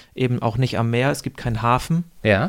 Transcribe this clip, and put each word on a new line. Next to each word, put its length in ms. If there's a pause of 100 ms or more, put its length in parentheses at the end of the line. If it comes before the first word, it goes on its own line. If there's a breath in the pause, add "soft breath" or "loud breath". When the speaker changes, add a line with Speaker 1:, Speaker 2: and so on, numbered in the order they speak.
(140 loud breath)
Speaker 1:
eben 260
auch 160
nicht 220
am 100
Meer. 220
Es 120
gibt 140
keinen 240
Hafen. 440 (180)
Speaker 2:
Ja. 260